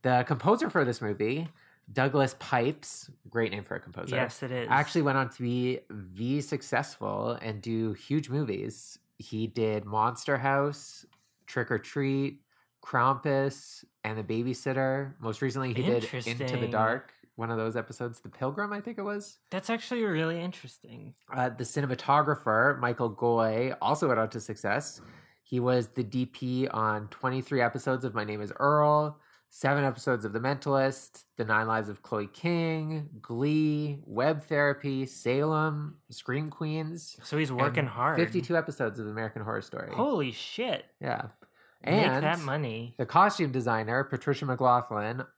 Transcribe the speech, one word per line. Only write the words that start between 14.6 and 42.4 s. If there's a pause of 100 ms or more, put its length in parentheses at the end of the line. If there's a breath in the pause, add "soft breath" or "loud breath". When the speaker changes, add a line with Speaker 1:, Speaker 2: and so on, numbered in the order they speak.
Speaker 1:
Most
recently,
he
did
Into
the
Speaker 2:
Interesting.
Speaker 1:
Dark, (240)
one
of
those
episodes,
The
Pilgrim,
I
think
it
was. (120)
Speaker 2:
That's
actually
really
interesting. (180)
Speaker 1:
Uh,
the
cinematographer,
Michael
Goy, (100)
also
went
on
to
success. (420 loud breath)
He
was
the
D
P
on
twenty-three
episodes
of
My
Name
is
Earl, (320 soft breath)
seven
episodes
of
The
Mentalist, (120)
The
Nine
Lives
of
Chloe
King, (120)
Glee,
Web
Therapy,
Salem, (140)
Scream
Queens,
Speaker 2:
So
he's
Speaker 1:
and
Speaker 2:
working
hard.
Speaker 1:
fifty-two
episodes
of
American
Horror
Story.
Speaker 2:
Holy
shit. (160)
Speaker 1:
Yeah. (580 soft breath)
Speaker 2:
Make
Speaker 1:
And
Speaker 2:
that